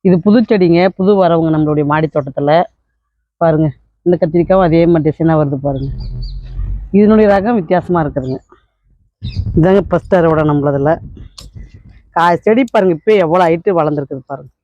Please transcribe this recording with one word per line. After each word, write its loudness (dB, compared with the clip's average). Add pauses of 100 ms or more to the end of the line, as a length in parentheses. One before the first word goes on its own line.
இது 4
புது 4 (100)
செடிங்க, 2 (160)
புது 0
வரவுங்க 2
நம்மளுடைய 0
மாடி 0
தோட்டத்துல. -2 (880)
பாருங்க, 2 (380)
இந்த 2
கத்திரிக்காயும் 0
அதே 2 (140)
மாதிரி 0
டிசைனா 0
வருது -2
பாருங்க. -6 (1080)
இதனுடைய 4
ரகம் 0
வித்தியாசமா -2
இருக்குதுங்க. -6 (1160)
இதாங்க 4
ஃபர்ஸ்ட் 0
அறுவடை 2
நம்மளதுல. 0 (1200)
காய் 0
செடி 2
பாருங்க, 0
இப்பயே 0
எவ்வளோ 2
ஹைட்டு -2
வளர்ந்துருக்குது -4
பாருங்க. -16 (120)